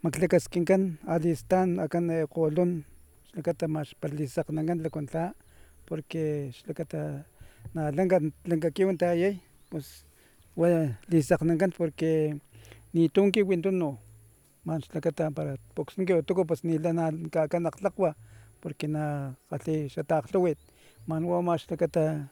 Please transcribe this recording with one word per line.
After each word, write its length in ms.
maklekaskinkan, 1040
alistan 720
akan, 320
eh, 180
qolun, 560
slekata 340
mas 320
palisaqnankan 800
lakuntla, 560
porque 680
slekata 720
na 180
lanka, 300
lankakiwan 520
tayay, 440
pues, 380
wa 400
lisaqnankan, 640
porque 640
ni 160
tunki 340
wintun 340
no, 220
mas 220
slekata 460
para 260
poksunki 380
utuku, 320
pues, 180
ni 140
lana 340
kakan 560
aqtlaqwa, 480
porque 260
na 480
qatli 380
xataqtluwit, 680
man 180
wa 160
mas 220
slekata 680